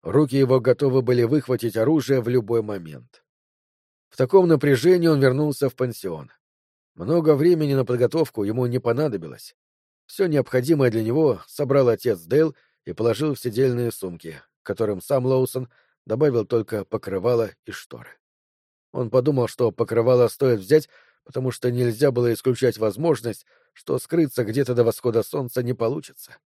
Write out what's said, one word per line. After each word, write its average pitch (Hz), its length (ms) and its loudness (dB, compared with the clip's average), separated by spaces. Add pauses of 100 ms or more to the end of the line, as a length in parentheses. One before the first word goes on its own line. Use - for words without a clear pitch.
Руки 127 340 0
его 131 240 4
готовы 131 420 2
были 120 220 2
выхватить 117 520 -2
оружие 135 440 0
в 113 80 -6
любой 117 340 0
момент. 80 640 -12 (840)
В - 80 -20
таком 180 300 6
напряжении 160 640 4
он 147 120 4
вернулся 139 480 0
в - 60 -6
пансион. 90 560 -8 (640)
Много 156 400 2
времени 151 400 2
на 131 100 0
подготовку 123 600 -2
ему 120 220 -2
не 120 120 -2
понадобилось. 113 760 -4 (500)
Все 190 200 -2
необходимое 135 640 2
для 110 120 -2
него 127 440 0
собрал 135 420 0
отец 110 320 0
Дейл 139 340 0 (300)
и 87 80 -12
положил 117 420 -2
в - 60 -12
сидельные 120 500 -2
сумки, 82 500 -12 (220)
к - 40 -16
которым 104 340 -4
сам 131 260 -2
Лоусон 131 420 -2 (380)
добавил 120 400 0
только 107 380 -4
покрывало 107 680 -2 (140)
и 98 80 -14
шторы. - 380 -18 (840)
Он 120 180 -6
подумал, 127 380 0
что 117 240 -2
покрывало 117 560 2
стоит 120 320 0
взять, 147 280 2 (360)
потому 131 260 -6
что 123 220 -4
нельзя 123 400 0
было 120 200 0
исключать 117 460 0
возможность, 113 680 -2 (280)
что - 260 -6
скрыться 147 460 -2
где-то 123 300 -2
до 117 100 2
восхода 117 380 0
солнца 131 400 -6
не 120 120 -4
получится. - 640 -8 (100)